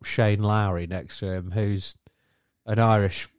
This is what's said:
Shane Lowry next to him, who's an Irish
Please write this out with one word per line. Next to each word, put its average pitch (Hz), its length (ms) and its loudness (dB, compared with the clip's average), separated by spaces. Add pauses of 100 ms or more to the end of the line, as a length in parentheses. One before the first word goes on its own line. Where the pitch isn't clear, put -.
Shane 104 380 2
Lowry 101 460 0
next 85 320 -8
to 98 120 -6
him, 92 200 -6
who's 101 440 -4 (720)
an 110 140 0
Irish 107 480 4 (120)